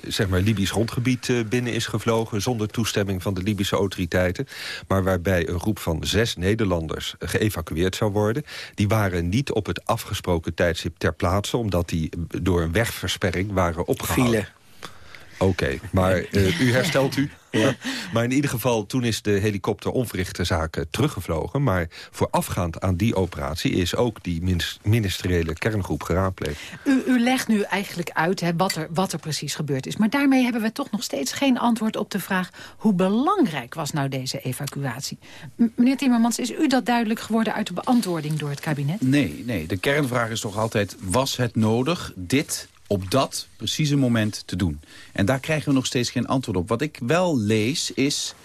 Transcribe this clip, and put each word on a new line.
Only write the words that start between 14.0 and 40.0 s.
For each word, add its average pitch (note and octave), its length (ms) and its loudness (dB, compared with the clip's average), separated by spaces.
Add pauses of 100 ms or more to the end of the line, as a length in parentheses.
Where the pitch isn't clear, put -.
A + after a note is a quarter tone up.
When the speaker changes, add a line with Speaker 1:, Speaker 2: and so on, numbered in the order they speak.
Speaker 2:
File. - 100 -14 (840)
Speaker 1:
Oké, D#2+ 420 0 (120)
maar, F#2 260 4
eh, F#2+ 420 0
u B2+ 120 4
herstelt C3+ 460 2
u. C#3 120 0
Speaker 2:
<laughs> - 140 -20 (120)
Ja. - 200 4 (380)
Speaker 1:
Maar A2+ 100 2
in A#2+ 80 0
ieder C#3 180 2
geval, A#2 360 0
toen B2+ 180 -2
is A2+ 180 0
de G#2 100 0
helikopter G2+ 600 0
onverrichte G2+ 520 -2
zaken D#2+ 460 -2
teruggevlogen. - 720 -2
Maar F#2 240 2 (240)
voorafgaand - 720 -2
aan F#2+ 140 2
die F#2+ 200 2
operatie E2 560 -2
is F2+ 240 0
ook A#2 280 0
die E2+ 180 -2
minis-, F2+ 420 0
ministeriële F2+ 680 2
kerngroep F#2 500 -2
geraadpleegd. F2+ 560 -2 (260)
Speaker 3:
U, C4+ 220 4
u B3+ 120 4
legt B3+ 280 2
nu G#3+ 140 4
eigenlijk F#3+ 500 -4
uit, F3 280 0
hè, E3+ 160 0
wat F#3+ 200 0
er, D#3 180 -6
wat F#3 200 0
er D#3+ 60 -4
precies D3+ 360 -6
gebeurd C#3 300 -2
is. - 120 -8
Maar G#3+ 120 4
daarmee C#4 340 4
hebben A#3+ 180 0
we A3 100 0
toch C#4+ 200 -8
nog G#3 120 -4
steeds - 280 -4
geen C4+ 280 2
antwoord A3 360 2
op - 160 -4
de G3+ 80 -2
vraag... F3+ 300 -2 (280)
hoe G#3+ 160 4
belangrijk F#3+ 800 2
was D3+ 180 -4
nou C#3 180 0
deze C3 300 -4
evacuatie? C3+ 800 -6 (380)
M-, A#3+ 100 2 (100)
meneer C4 220 4
Timmermans, A#3+ 420 4
is A#3 120 -2
u - 160 2
dat B3+ 180 4
duidelijk A#3 340 2
geworden A3 340 0
uit G#3+ 140 -2
de F3+ 60 -8
beantwoording F3 640 2
door D3 100 -4
het C#3 100 -6
kabinet? D3 420 -2
Speaker 4:
Nee, C3 440 2
nee. F#2 220 -4
De G2 100 -2
kernvraag B2+ 520 0